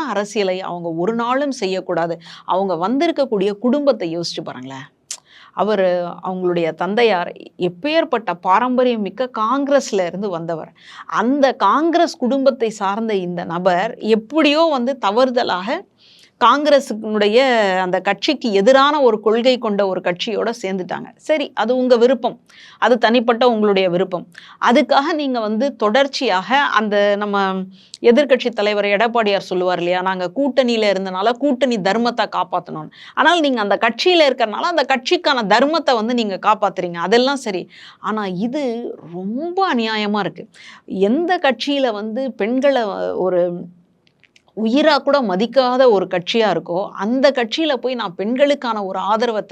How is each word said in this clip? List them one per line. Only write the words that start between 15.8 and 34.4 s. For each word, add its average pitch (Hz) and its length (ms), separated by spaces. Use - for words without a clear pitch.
காங்கிரஸினுடைய 226 960
அந்த 185 220
கட்சிக்கு 202 520
எதிரான 269 500
ஒரு 220 180
கொள்கை 233 380
கொண்ட 202 300
ஒரு 180 140
கட்சியோட 196 600
சேர்ந்துட்டாங்க. 190 540
சரி, 311 380
அது 226 240
உங்க 254 200
விருப்பம், 240 380
அது 233 180
தனிப்பட்ட 240 500
உங்களுடைய 208 420
விருப்பம். 175 360
அதுக்காக 277 540
நீங்க 269 240
வந்து 220 360
தொடர்ச்சியாக 220 800
அந்த 208 580
நம்ம 196 480
எதிர்க்கட்சி 247 480
தலைவர் 208 360
எடப்பாடியார் 202 640
சொல்லுவார் 180 280
இல்லையா, 175 240
"நாங்க 185 340
கூட்டணியில 247 540
இருந்தனால 190 420
கூட்டணி 254 460
தர்மத்தை 226 520
காப்பாத்தணும்னு." 175 640
ஆனால் 330 260
நீங்க 262 220
அந்த 202 200
கட்சியில 269 480
இருக்கறனால 240 400